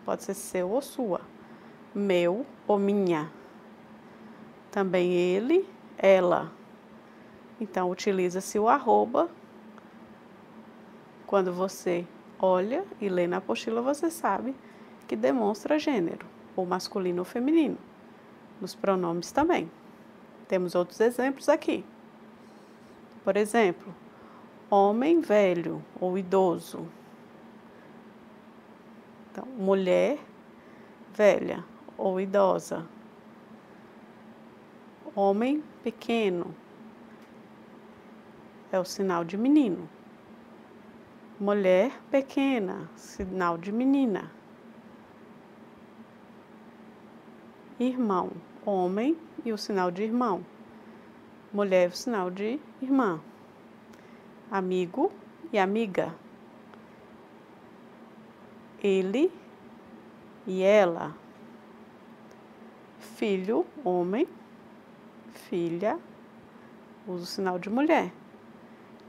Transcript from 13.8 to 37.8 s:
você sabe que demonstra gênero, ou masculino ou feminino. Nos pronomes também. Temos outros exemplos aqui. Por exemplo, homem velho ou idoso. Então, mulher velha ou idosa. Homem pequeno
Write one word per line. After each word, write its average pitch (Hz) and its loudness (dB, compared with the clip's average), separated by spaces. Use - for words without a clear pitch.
você 285 -2
sabe 233 -4
que 247 -4
demonstra 240 0
gênero, 214 -2
ou 185 -2
masculino 180 -4
ou 185 -6
feminino. 269 0
Nos 185 -10
pronomes 175 -2
também. 277 2
Temos 180 0
outros 180 -2
exemplos 247 0
aqui. 285 0
Por 196 0
exemplo, 208 2
homem 233 4
velho 170 2
ou 185 -2
idoso. 180 0
Então, 220 -12
mulher 190 2
velha - 2
ou 185 -2
idosa. 185 0
Homem 214 2
pequeno 208 -2